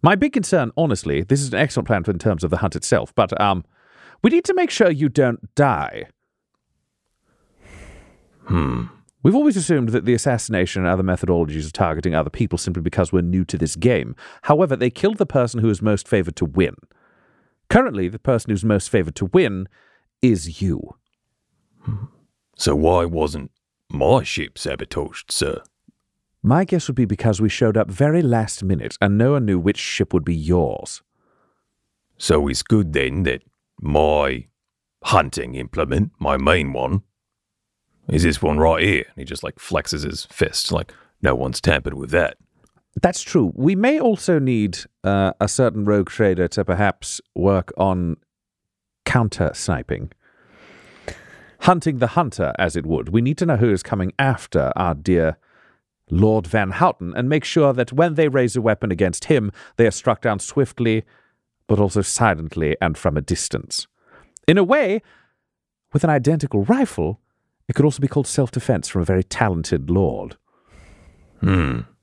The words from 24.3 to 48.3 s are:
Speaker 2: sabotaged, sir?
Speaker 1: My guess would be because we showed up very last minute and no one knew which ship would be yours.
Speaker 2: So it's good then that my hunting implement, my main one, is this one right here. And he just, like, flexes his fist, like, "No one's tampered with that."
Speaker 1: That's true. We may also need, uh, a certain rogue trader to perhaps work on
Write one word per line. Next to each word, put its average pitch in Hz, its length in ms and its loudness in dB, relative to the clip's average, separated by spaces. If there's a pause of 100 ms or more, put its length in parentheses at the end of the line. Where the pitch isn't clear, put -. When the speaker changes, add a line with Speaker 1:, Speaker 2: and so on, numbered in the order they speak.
Speaker 2:
sabotaged, - 760 -8
sir? - 300 -4 (840)
Speaker 1:
My 147 220 4
guess 170 220 -2
would 135 80 -4
be 123 100 2
because 101 340 0
we 110 100 2
showed 110 280 2
up 107 120 0
very 147 340 2
last 117 400 0
minute 92 360 -2
and 101 180 4
no 123 160 4
one 135 120 0
knew 95 140 2
which 92 180 2
ship - 360 -4
would 85 120 2
be 85 100 0
yours. 78 680 -2 (1120)
Speaker 2:
So 73 300 2
it's 67 160 -4
good 98 300 0
then 69 300 0
that 67 200 -2 (360)
my 73 680 0 (560)
hunting 69 500 0
implement, 69 680 -2
my 69 180 0
main 71 360 0
one, 65 300 -2 (1080)
is 78 140 2
this 78 180 0
one 76 180 0
right 80 240 4
here. 87 240 0
And - 100 -20
he 69 60 -12
just, 69 200 -12
like, - 120 -12
flexes 76 480 -6
his - 220 -10
fist, - 460 -4
like, - 220 -4 (280)
"No 67 140 2
one's 64 260 -6
tampered 71 320 0
with 67 160 -12
that." 80 280 0 (640)
Speaker 1:
That's 180 200 2
true. 110 340 0
We 170 200 2
may 254 240 2
also 202 400 0
need, 113 400 0 (240)
uh, 98 360 2
a 104 80 0
certain 110 380 0
rogue 101 240 2
trader 92 400 0
to 98 160 -2
perhaps - 560 -2 (140)
work 95 420 0
on 90 400 0 (880)